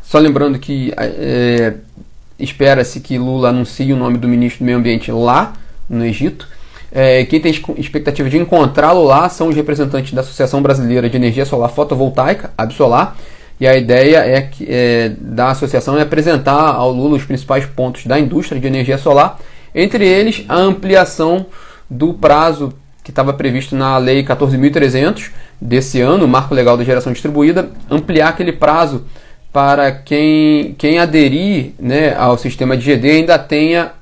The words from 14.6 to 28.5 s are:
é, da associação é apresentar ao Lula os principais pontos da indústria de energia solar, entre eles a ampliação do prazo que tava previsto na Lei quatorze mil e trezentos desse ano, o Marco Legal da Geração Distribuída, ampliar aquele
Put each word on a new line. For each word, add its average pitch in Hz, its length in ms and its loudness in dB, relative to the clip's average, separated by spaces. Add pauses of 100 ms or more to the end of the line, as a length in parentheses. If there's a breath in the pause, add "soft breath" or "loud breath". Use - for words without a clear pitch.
é, 120 500 0
da 117 300 -2
associação 135 480 -2
é 151 40 2
apresentar 147 720 2
ao 127 180 0
Lula 139 240 0
os - 80 -6
principais 135 400 -2
pontos - 400 -6
da 143 120 0
indústria 147 400 -2
de 131 80 -4
energia 131 320 -2
solar, 147 400 2 (380 loud breath)
entre 202 320 2
eles 202 400 2
a - 80 -2
ampliação 185 920 2 (440 loud breath)
do 151 240 -2
prazo 147 600 2 (300)
que - 80 -16
tava 139 220 0
previsto 135 420 -4
na 131 220 0
Lei 131 260 2
quatorze 135 340 0
mil 139 120 4
e - 20 2
trezentos 143 580 0 (300 soft breath)
desse 123 400 0
ano, 160 240 4
o 139 40 2
Marco 135 280 0
Legal 120 220 4
da 120 80 -2
Geração 127 260 0
Distribuída, 151 580 0 (220)
ampliar 156 380 0
aquele 170 240 -4